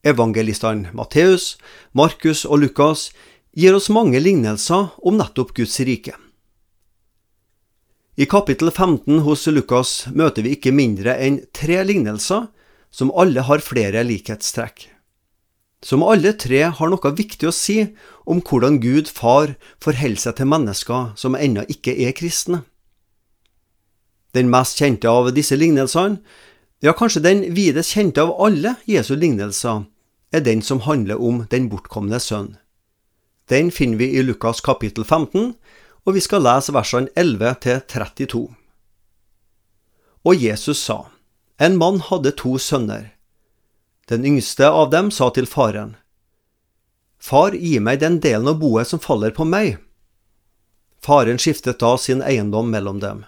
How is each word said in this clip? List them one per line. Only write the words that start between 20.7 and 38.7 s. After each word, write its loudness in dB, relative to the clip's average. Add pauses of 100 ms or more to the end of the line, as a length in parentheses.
som -2
ennå -2
ikke -6 (140)
er -4
kristne. -4 (1700)
Den 2
mest 2
kjente 0
av 4
disse 0
lignelsene, 2 (680)
ja, 4
kanskje 0
den 6 (180)
videst 0
kjente 2
av 0
alle 0 (100)
Jesu 0
lignelser, -2 (480)
er 2
den 2
som -4
handler -2
om -2
den -2
bortkomne -6
sønn. -8 (920)
Den 2
finner 0
vi 0
i 2
Lukas -4
kapittel -4
femten, -2 (500)
og 0
vi 0
skal -2
lese 2
versene -2
elleve 0 (100)
til 0
trettito. -6 (1800)